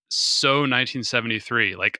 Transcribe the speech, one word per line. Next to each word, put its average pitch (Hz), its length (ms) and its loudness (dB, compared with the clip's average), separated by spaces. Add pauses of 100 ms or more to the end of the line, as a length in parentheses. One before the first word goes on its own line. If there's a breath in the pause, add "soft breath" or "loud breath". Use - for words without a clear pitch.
so - 560 2
nineteen 127 380 0
seventy-three, 113 720 0
like, 95 240 -2